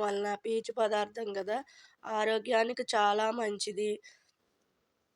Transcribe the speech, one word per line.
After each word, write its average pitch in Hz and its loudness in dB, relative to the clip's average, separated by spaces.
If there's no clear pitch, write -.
వలన, 202 -2
పీచు 226 -4
పదార్థం 214 0
కదా, 196 -2
ఆరోగ్యానికి 220 0
చాలా 214 4
మంచిది. 208 -4